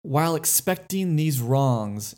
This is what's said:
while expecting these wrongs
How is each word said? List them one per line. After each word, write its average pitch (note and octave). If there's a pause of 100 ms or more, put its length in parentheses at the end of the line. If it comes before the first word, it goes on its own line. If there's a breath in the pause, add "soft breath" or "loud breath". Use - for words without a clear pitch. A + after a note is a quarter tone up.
while D#3+
expecting F#3
these D3+
wrongs A#2